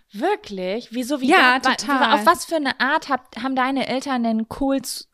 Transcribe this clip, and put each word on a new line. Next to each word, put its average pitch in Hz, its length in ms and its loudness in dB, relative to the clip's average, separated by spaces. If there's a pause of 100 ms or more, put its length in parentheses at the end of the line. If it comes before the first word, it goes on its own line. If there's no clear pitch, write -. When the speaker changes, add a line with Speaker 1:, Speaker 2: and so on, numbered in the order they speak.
(120)
Speaker 1:
Wirklich? 214 800 -4
Wieso? 254 300 -4
Wie 262 80 0
Speaker 2:
Ja, 262 300 6
Speaker 1:
gab-, 254 60 -6
wa-, 262 120 2
Speaker 2:
total. 262 380 2
Speaker 1:
auf 226 120 2
was 349 180 4
für 330 120 -4
eine 285 240 -2
Art 285 280 0
habt, 262 320 -4
haben 262 140 -2
deine 262 320 0
Eltern 254 380 -2
denn 226 240 0
Kohl 269 340 0
z-, - 320 -10